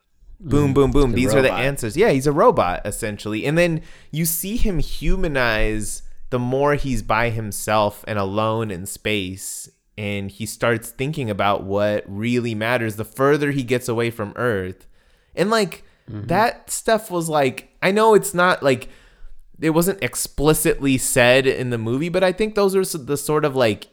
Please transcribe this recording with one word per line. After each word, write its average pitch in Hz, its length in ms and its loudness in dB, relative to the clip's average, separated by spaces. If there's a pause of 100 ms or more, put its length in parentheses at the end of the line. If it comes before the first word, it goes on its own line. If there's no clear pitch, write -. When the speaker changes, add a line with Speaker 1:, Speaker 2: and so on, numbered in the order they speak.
(400)
Speaker 1:
boom, 143 320 2
Speaker 2:
Mm, - 20 0
Speaker 1:
boom, 135 180 4
boom. 135 200 4
Speaker 2:
the 113 40 0
Speaker 1:
These 127 180 2
are 139 80 4
the 131 80 4
Speaker 2:
robot. 92 140 -2
Speaker 1:
answers. 131 340 -4
Yeah, 214 120 4
he's 139 180 2
a 151 60 2
robot, 127 520 4
essentially. 104 600 -6
And 151 120 0
then 170 240 2 (300)
you 160 140 -2
see 196 320 -4
him 196 220 2
humanize 120 1200 0 (260)
the 127 100 -2
more 135 360 0
he's 131 280 -2
by 113 260 0
himself 107 800 -2
and 107 100 -4
alone 107 540 -2
in 92 160 -8
space, 95 840 -6 (280)
and 101 340 -6
he 107 160 -10
starts 117 420 -2
thinking 135 400 -4
about 101 340 0
what 104 440 0
really 113 480 -2
matters 113 400 -2
the 110 100 -6
further 143 460 0
he 139 100 -2
gets 123 260 -2
away 117 220 0
from 104 260 -8
Earth. 98 520 -4 (480)
And, 185 140 0
like, 214 340 0 (260)
Speaker 2:
Mm-hmm. 107 180 -10
Speaker 1:
that 202 440 0
stuff 220 400 -2
was, 165 180 -2
like, 143 400 0 (140)
I 180 80 2
know 214 240 6
it's 196 180 2
not, 180 300 2
like, 131 260 2 (720)
it 151 80 0
wasn't 170 340 2
explicitly 139 960 0
said 127 480 4
in 127 240 0
the 120 80 -2
movie, 123 320 -2
but 185 140 0
I 185 80 2
think 214 240 -2
those 196 200 2
are 190 60 4
s-, 185 120 -4
the 143 220 -4
sort 151 300 0
of, 139 100 0
like, 113 380 0